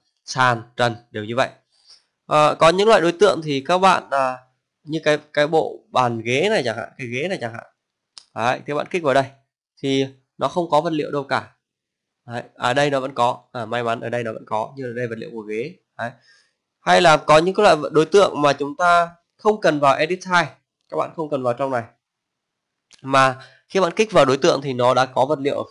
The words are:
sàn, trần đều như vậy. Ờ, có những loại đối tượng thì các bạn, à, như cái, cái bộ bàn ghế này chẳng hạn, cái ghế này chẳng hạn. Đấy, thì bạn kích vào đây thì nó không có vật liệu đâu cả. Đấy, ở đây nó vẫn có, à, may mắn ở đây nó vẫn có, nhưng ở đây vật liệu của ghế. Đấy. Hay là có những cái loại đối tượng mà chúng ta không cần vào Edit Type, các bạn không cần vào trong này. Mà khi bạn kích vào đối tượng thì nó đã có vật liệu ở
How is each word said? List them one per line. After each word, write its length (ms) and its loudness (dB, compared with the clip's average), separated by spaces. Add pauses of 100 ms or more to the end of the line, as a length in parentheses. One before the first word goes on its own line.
(240)
sàn, 380 0 (140)
trần 200 -2 (140)
đều 140 -10
như 120 -10
vậy. 120 0 (800)
Ờ, 320 2
có 100 6
những 200 2
loại 120 6
đối 120 2
tượng 320 2
thì 220 -4
các 120 0
bạn, 320 2
à, 280 -2 (460)
như 200 -6
cái, 140 2 (140)
cái 140 2
bộ 320 -2 (120)
bàn 300 0
ghế 300 0
này 140 0
chẳng 120 -4
hạn, 120 -10 (100)
cái 80 -12
ghế 220 -6
này 120 -6
chẳng 120 -8
hạn. 140 -16 (680)
Đấy, 320 -2
thì 80 -6
bạn 160 -4
kích 120 -6
vào 120 2
đây 100 2 (580)
thì 240 0 (320)
nó 100 -2
không 220 -4
có 100 2
vật 120 -2
liệu 180 -4
đâu 140 -6
cả. 280 -6 (720)
Đấy, 160 -10 (120)
ở 200 -2
đây 160 2
nó 100 0
vẫn 140 -8
có, 280 -2 (100)
à, 140 -10
may 160 -4
mắn 180 -4
ở 80 -10
đây 160 -6
nó 80 -8
vẫn 140 -16
có, 300 -6
nhưng 140 -10
ở 60 -10
đây 120 -6
vật 100 -12
liệu 140 -14
của 100 -12
ghế. 320 -8 (240)
Đấy. 120 -8 (720)
Hay 200 2
là 160 6
có 220 4
những 160 0
cái 100 2
loại 120 6 (160)
đối 140 4
tượng 360 2
mà 100 4
chúng 240 -8
ta 340 2 (260)
không 240 0
cần 200 0
vào 160 4
Edit 280 -2
Type, 300 0 (340)
các 80 -10
bạn 200 -4
không 140 -8
cần 120 -4
vào 120 -2
trong 160 -4
này. 140 -4 (1200)
Mà 340 2 (320)
khi 120 -2
bạn 160 0
kích 160 0
vào 120 6
đối 120 2
tượng 260 2
thì 100 -6
nó 220 2
đã 120 2
có 200 -2
vật 120 -2
liệu 180 -4
ở 140 -6